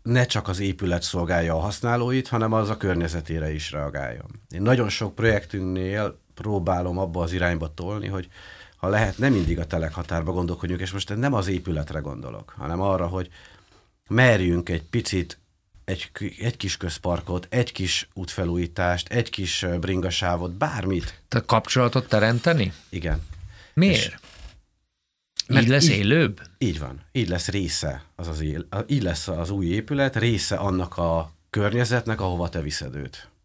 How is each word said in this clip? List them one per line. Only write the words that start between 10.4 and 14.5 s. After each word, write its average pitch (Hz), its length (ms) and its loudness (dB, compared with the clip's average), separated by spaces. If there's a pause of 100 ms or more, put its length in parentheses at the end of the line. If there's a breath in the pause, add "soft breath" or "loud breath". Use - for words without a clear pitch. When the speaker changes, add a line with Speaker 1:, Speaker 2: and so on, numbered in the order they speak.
Speaker 1:
és 95 100 -4
most 101 240 -6
nem 131 180 0
az 98 140 2
épületre 80 520 -2
gondolok, 65 580 -10
hanem 85 240 -4
arra, 95 260 2
hogy 90 220 -4 (800 soft breath)
merjünk 92 600 4